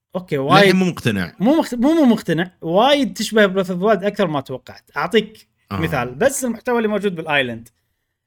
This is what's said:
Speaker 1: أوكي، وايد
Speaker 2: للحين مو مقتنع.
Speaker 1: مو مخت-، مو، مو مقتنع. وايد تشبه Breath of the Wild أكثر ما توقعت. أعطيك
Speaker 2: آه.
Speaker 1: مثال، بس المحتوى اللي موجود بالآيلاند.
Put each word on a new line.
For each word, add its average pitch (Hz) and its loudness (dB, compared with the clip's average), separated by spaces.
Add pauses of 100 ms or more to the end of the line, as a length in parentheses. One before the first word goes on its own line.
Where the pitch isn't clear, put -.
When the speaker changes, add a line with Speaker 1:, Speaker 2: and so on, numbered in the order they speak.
(160)
Speaker 1:
أوكي، 180 -6
وايد 165 4
Speaker 2:
للحين 185 4
مو 185 2
مقتنع. 104 -4
Speaker 1:
مو 277 4
مخت-، - -4
مو، 262 2
مو 320 4
مقتنع. 185 0 (100)
وايد 220 2
تشبه 214 2
Breath 185 -2
of 190 -6
the 180 -4
Wild 202 2
أكثر 208 -2
ما 147 -4
توقعت. - -14
أعطيك 196 -2 (240)
Speaker 2:
آه. 98 -8
Speaker 1:
مثال، 127 -4
بس 269 -2
المحتوى 233 -4
اللي 226 -2
موجود 202 -4
بالآيلاند. 135 -6 (580)